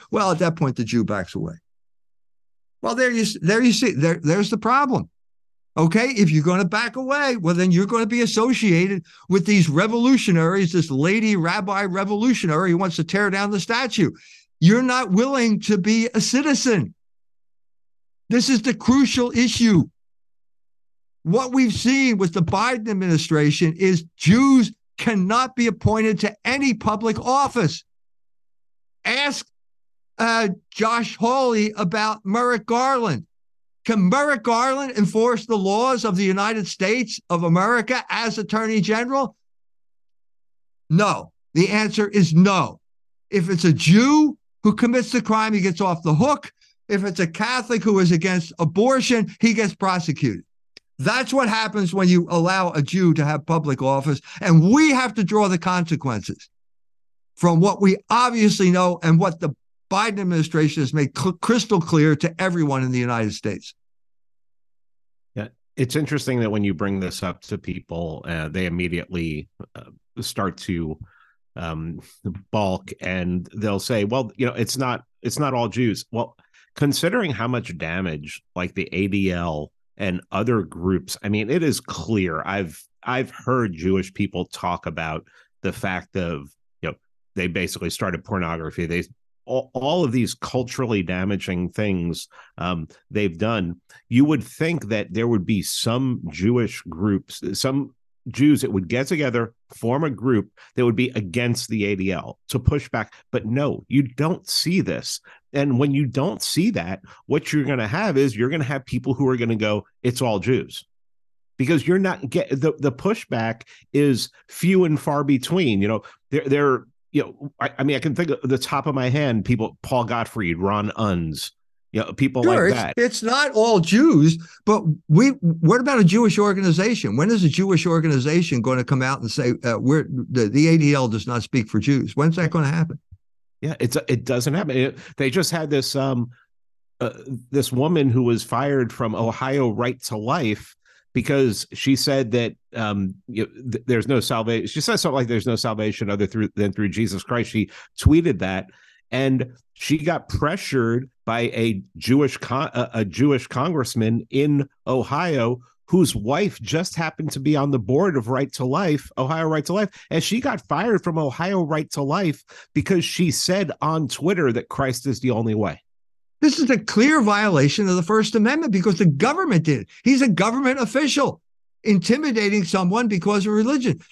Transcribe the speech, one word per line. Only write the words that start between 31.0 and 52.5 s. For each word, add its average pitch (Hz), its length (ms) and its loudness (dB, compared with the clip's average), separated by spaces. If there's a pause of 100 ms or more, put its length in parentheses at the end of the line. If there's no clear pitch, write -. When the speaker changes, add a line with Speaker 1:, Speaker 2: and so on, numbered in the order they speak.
Speaker 1:
Hawley 233 640 2
about 214 480 -2
Merrick 233 400 0
Garland. 233 600 0 (600)
Can 202 240 2
Merrick 277 340 0
Garland 262 540 0
enforce 220 480 2
the 226 100 -2
laws 214 480 0
of 202 140 0
the 202 80 2
United 202 420 0
States 220 520 -2 (100)
of 175 140 0
America 220 640 2
as 214 280 -4
Attorney 220 440 0
General? 240 560 -2 (1500)
No. 165 420 0 (220)
The 180 160 4
answer 214 400 0
is 196 240 4
no. 175 480 4 (500)
If 190 180 0
it's 180 140 0
a 175 80 6
Jew 254 640 4 (260)
who 214 120 4
commits 247 380 0
the 247 80 0
crime, 220 320 0
he 202 80 2
gets 180 180 0
off 175 240 0
the 160 100 2
hook. 247 380 2 (380)
If 202 160 0
it's 185 160 -4
a 170 60 0
Catholic 226 540 -2
who 202 180 2
is 180 120 6
against 180 480 0
abortion, 220 800 2
he 226 140 4
gets 202 200 0
prosecuted. 160 720 -2 (540)
That's 240 360 -2
what 262 140 2
happens 214 460 -2
when 190 160 4
you 175 200 4
allow 175 420 2